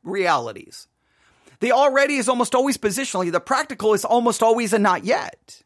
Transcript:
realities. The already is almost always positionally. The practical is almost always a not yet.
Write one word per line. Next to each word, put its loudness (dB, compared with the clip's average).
realities. -4
The 0
already 2
is -2
almost 0
always 0
positionally. -4
The 0
practical -2
is -4
almost 0
always 2
a 2
not 2
yet. -6